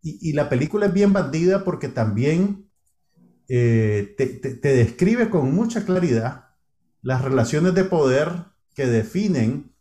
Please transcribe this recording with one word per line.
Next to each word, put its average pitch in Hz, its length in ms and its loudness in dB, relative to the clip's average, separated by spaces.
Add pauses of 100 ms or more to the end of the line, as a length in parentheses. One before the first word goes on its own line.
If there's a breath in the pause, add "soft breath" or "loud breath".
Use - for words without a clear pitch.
Y, 156 160 -12 (120)
y - 20 -2
la 147 160 0
película 156 380 0
es 185 80 2
bien 202 180 4
bandida 180 520 0
porque - 240 -4
también, 135 800 0 (800)
eh, 113 680 2
te, 135 100 -2
te, 131 280 -10
te 143 200 -4
describe 202 560 2
con 139 240 0
mucha 233 300 -2
claridad 151 640 -2 (560)
las 127 200 -2
relaciones 135 520 0
de 185 100 2
poder 147 460 2 (440)
que 135 120 -4
definen 131 960 -2